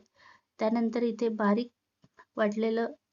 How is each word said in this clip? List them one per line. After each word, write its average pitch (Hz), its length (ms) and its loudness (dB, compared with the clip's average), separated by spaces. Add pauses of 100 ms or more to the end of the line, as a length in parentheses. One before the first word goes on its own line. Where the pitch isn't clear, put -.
(600)
त्यानंतर 226 440 0
इथे 233 320 0
बारीक 214 340 2 (680)
वाटलेलं 220 520 0 (260)